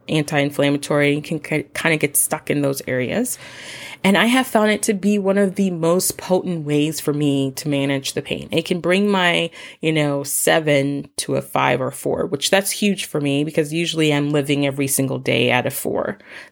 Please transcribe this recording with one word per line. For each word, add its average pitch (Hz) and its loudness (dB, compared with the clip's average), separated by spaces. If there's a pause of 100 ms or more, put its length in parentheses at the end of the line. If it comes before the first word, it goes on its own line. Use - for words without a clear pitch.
anti-inflammatory 143 0
and 147 -4
can 160 -4
ki-, - -4 (100)
kinda 165 2
get 147 -2
stuck - -2
in 147 0
those 139 -2
areas. 127 -2 (680)
And 196 4
I 196 4
have 254 4
found 214 2
it 208 -2
to 220 2
be 202 0
one 196 2
of 196 2
the 196 2
most 170 0
potent 180 -2
ways 147 0
for 147 0
me 139 2
to 135 -8
manage 139 0
the - -4
pain. - -6
It 160 0
can 180 -2
bring 185 2
my, 170 2 (300)
you 160 2
know, 147 0
seven 143 2
to - -2
a 135 0
five 135 0
or 127 -4
four, - -4
which - -2
that's 196 2
huge 196 0
for - -4
me 143 0
because 156 -2
usually 160 2
I'm 143 0
living 143 0
every 139 0
single 135 0
day 127 2
at 123 2
a - -4
four. - -4 (340)